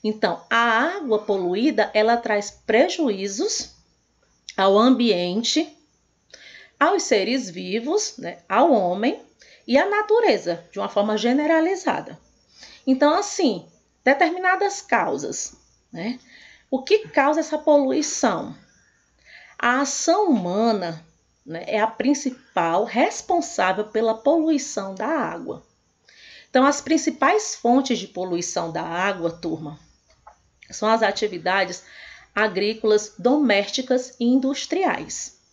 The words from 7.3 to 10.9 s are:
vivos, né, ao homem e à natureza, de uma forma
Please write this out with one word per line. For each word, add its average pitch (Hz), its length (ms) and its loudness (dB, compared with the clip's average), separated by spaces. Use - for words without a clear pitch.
vivos, 220 680 -4
né, 175 200 -10
ao 254 240 4
homem 208 480 0
e 233 100 0
à 370 140 4
natureza, 415 800 0
de - 60 -12
uma 196 100 -6
forma 214 300 0